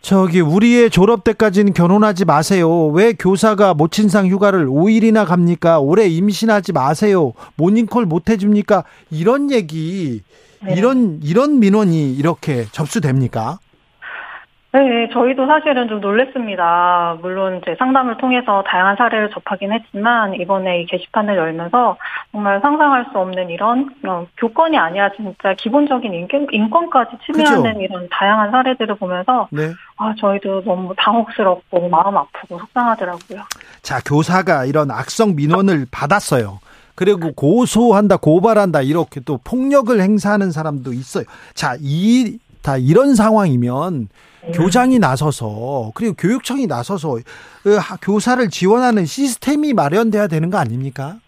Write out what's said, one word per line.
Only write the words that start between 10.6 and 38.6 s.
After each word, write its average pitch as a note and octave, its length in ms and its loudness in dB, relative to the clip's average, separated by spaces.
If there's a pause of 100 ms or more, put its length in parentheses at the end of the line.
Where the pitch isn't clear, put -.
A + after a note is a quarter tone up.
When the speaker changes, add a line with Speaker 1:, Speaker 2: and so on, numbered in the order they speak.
Speaker 2:
네. F#3 120 -2
Speaker 1:
이런, G#3+ 480 0
이런 B3+ 360 2
민원이 F#3 540 2
이렇게 C#3+ 520 -2
접수됩니까? C3+ 920 -4 (1160)
Speaker 2:
네, A#3+ 400 2
저희도 B3+ 340 0
사실은 D4 400 0
좀 G#3+ 140 -8
놀랐습니다. F3+ 1200 -2
물론 F#3 400 -6
이제 E3 180 -8
상담을 C4 380 0
통해서 B3 500 0
다양한 G3 300 2
사례를 A3 320 0
접하긴 G3+ 420 -8
했지만 A3 640 -2
이번에 F3+ 480 -2
이 E3+ 40 -8
게시판을 G3 520 -4
열면서 E3+ 580 -2 (380)
정말 G3+ 260 -2
상상할 C#4+ 500 2
수 - 80 -6
없는 F#3 340 -4
이런, A#3+ 440 -2 (100)
어, F3 300 -6
교권이 D4 420 0
아니라 F#3+ 380 0
진짜 G3 420 -4
기본적인 B3+ 560 -2
인권, C#4 380 -4
인권까지 A#3 600 0 (140)
침해하는 D4+ 500 2
Speaker 1:
그죠? G3+ 80 -8
Speaker 2:
이런 F3+ 280 -8
다양한 G#3 400 0
사례들을 B3+ 440 0
보면서 F#3+ 540 -2
Speaker 1:
네. D#3 220 -4 (240)
Speaker 2:
아, G#3+ 240 -6
저희도 G3 460 -2
너무 F#3 320 -4
당혹스럽고 F#3+ 880 0
마음 F3+ 300 0
아프고 - 420 -8
속상하더라고요. G3+ 840 -6 (380)
Speaker 1:
자, C3 240 -6
교사가 D#3+ 600 0
이런 C#3+ 260 0
악성 E3 460 -2
민원을 E3 520 2
받았어요. C3+ 720 -4 (360)
그리고 F3+ 360 0
고소한다, G#3 840 2
고발한다, F#3 640 2